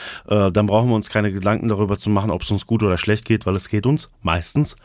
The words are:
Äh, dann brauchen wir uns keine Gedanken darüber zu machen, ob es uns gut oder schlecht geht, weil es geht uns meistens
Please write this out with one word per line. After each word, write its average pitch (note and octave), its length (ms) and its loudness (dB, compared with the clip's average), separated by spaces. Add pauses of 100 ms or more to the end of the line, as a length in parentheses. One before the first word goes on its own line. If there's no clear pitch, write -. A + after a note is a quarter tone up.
(280)
Äh, G2+ 240 4
dann G#2 140 2
brauchen A2 240 2
wir A#2 60 4
uns G#2+ 140 -2
keine G#2 220 0
Gedanken G2+ 380 0
darüber G2+ 280 0
zu - 120 -4
machen, G2+ 220 2
ob F2+ 100 -4
es - 100 -6
uns G2+ 140 0
gut A2+ 180 0
oder F2+ 140 2
schlecht G#2+ 260 -2
geht, A2 220 0
weil F#2 100 0
es - 140 -6
geht G#2 160 -2
uns D3 260 0 (100)
meistens F2 640 -2